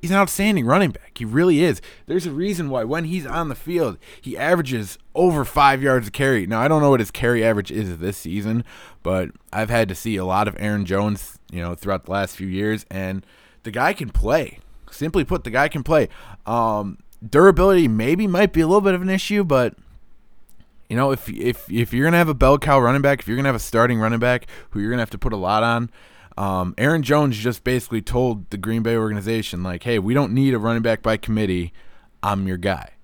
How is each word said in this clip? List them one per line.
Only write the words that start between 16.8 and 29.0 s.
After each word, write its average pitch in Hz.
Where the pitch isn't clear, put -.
durability 175
maybe 127
might 185
be 160
a 160
little 190
bit 196
of 180
an 190
issue, 202
but, 131
you -
know, 135
if, -
if, -
if 117
you're 131
gonna 170
have 170
a 147
bell 135
cow 139
running 127
back, 139
if -
you're 113
gonna 139
have 127
a 113
starting 117
running 113
back 123
who 104
you're 104
gonna 123
have 110
to 104
put 113
a -
lot 101
on, 117
um, 92
Aaron 147
Jones 139
just 110
basically 123
told 120
the -
Green 113
Bay 113
organization, 107